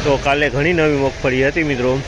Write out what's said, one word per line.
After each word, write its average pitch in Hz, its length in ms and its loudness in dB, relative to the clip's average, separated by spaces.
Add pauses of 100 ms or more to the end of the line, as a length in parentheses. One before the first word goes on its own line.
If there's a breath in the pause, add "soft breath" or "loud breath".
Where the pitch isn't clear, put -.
તો 143 140 2
કાલે 143 320 0
ઘણી 143 240 0
નવી 151 320 2
મગફળી 131 420 0
હતી 151 240 -2
મિત્રો. 123 200 0 (160)